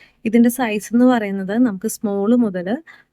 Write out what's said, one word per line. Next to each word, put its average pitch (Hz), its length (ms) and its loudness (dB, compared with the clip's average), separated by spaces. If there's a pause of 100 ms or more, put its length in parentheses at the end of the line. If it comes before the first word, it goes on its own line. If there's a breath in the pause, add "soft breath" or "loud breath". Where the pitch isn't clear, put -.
(260 soft breath)
ഇതിൻ്റെ 233 240 4
സൈസ് 214 440 -4
എന്ന് 240 120 4
പറയുന്നത് 202 520 0
നമുക്ക് 220 300 0
സ്മോൾ 202 480 -2
മുതൽ, 208 480 -2 (300 loud breath)